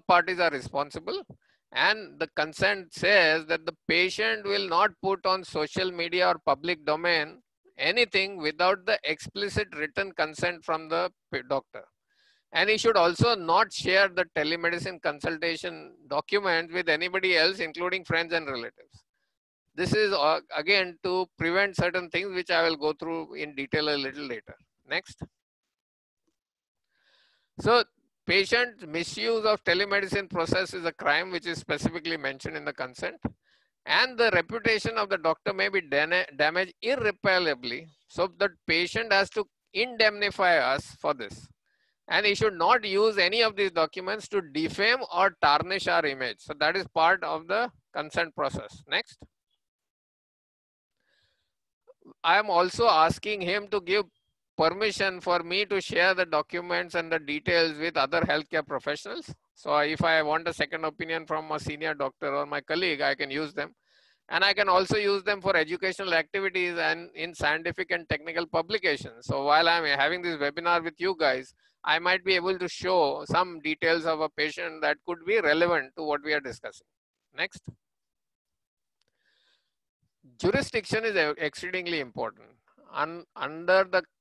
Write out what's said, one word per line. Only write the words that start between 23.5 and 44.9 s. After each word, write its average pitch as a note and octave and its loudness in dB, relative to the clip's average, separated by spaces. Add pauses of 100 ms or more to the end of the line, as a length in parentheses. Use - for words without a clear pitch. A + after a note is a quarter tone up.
detail D3+ -4
a D3 0
little C#3 -8
later. A#2+ -12 (320)
Next. - -8 (2250)
So A#3 4 (440)
patient G3 0
misuse G#3+ -2
of G#3+ 2
telemedicine G3 0
process F3+ 0
is F3 -8
a E3 0
crime D#3 0
which F3 -6
is E3+ -4
specifically D#3+ -4
mentioned C#3 -8
in D3 -10
the C#3+ -4
consent. C3+ -8 (680)
And A#3+ 2
the A3+ 4
reputation A3 0
of G3+ -2
the F#3+ 0
doctor D#3+ -2
may F#3+ 0
be G3 0
dana-, D#3 0 (120)
damaged E3+ 0 (100)
irreparably. F#3 0 (200)
So F3+ -2
the G3+ 2 (180)
patient F3+ 0
has G3 4
to G#3 -4 (280)
indemnify G#3 2
us C3+ 0
for - 0
this. A2 -12 (600)
And F#3+ 2
he G3+ 4
should G#3+ 0
not G#3 4
use G#3 2
any G3+ 2
of A3 0
these G3 0
documents F#3 -2
to G3+ 0
defame D#3+ 0 (160)